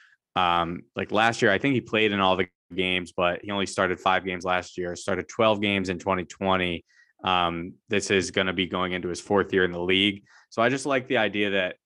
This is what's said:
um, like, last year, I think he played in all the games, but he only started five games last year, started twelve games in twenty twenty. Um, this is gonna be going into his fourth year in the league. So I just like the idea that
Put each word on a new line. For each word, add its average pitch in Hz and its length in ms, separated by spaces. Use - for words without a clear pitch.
um, 87 460
like, 98 160
last 113 300
year, 110 100
I 95 60
think 139 180
he 113 60
played 110 300
in 101 80
all 92 160
the 92 120
games, 92 400
but 87 280
he 104 80
only 98 140
started 92 340
five 92 260
games 90 200
last 90 320
year, 87 180
started 90 320
twelve 110 340
games 98 280
in 87 100
twenty 92 240
twenty. 90 640
Um, 87 500
this 104 200
is 92 220
gonna 92 220
be 92 120
going 90 280
into 90 160
his 85 100
fourth 95 340
year 92 120
in 90 60
the 87 100
league. 95 420
So 117 120
I 120 80
just 135 160
like 135 220
the 127 100
idea 104 340
that 92 240